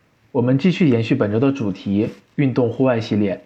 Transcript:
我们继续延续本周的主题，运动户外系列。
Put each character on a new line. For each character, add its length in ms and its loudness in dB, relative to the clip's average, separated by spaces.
我 100 -2
们 160 2
继 140 2
续 180 2
延 140 2
续 140 0
本 160 0
周 80 0
的 100 2
主 220 -4
题， 380 -2
运 180 0
动 160 0
户 140 -2
外 160 2
系 160 -2
列。 300 -2